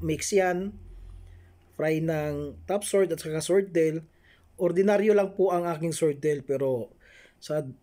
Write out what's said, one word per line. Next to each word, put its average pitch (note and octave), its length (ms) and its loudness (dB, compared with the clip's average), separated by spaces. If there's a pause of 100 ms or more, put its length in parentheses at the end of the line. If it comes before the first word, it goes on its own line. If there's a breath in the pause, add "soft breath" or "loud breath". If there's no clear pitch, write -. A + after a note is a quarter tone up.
mix D#3 260 -2
yan. F#3 460 2 (1040 soft breath)
Fry D#3 240 0
ng D3+ 640 -4
top G3+ 160 -2
sword F#3 320 2
at - 80 -12
saka D#3 160 -4
swordtail. E3 640 2 (560 soft breath)
Ordinaryo G3+ 560 4
lang G3 160 2
po F#3 240 2
ang F3 80 0
aking E3 320 -4
swordtail, D3 480 0
pero C3 480 -2 (480 soft breath)
sa D3+ 240 -4 (180)